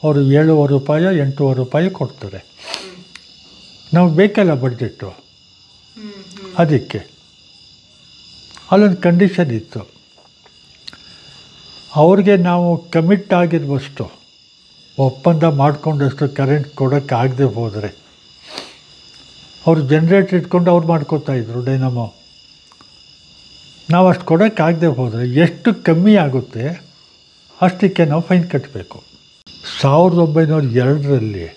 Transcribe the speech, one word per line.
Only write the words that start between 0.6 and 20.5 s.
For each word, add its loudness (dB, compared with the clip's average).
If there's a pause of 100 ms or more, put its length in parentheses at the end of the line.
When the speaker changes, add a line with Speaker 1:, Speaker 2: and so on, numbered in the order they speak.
Speaker 1:
ರೂಪಾಯಿ, 0
ಎಂಟೂವರೆ -2
ರೂಪಾಯಿ -2
ಕೊಡ್ತಾರೆ. -10
Speaker 2:
ಹ್ಮ್. -18 (880)
Speaker 1:
ನಾವು 4
ಬೇಕಲ್ಲ 2
ಬಡ್ಜೆಟ್ಟು, -6
Speaker 2:
ಹ್ಮ್, -20
ಹ್ಮ್. -20
Speaker 1:
ಅದಕ್ಕೆ -2 (1700)
ಅಲ್ಲೊಂದು 4
condition 0
ಇತ್ತು. -10 (2000)
ಅವ್ರಿಗೆ 4
ನಾವು 0
commit 0
ಆಗಿರುವಷ್ಟು, -4 (760)
ಒಪ್ಪಂದ 0
ಮಾಡ್ಕೊಂಡಷ್ಟು 0
current -2
ಕೊಡೋಕ್ಕಾಗದೆ -2
ಹೋದರೆ, -4 (1700)
ಅವ್ರು 2
generator 2
ಇಟ್ಕೊಂಡು 0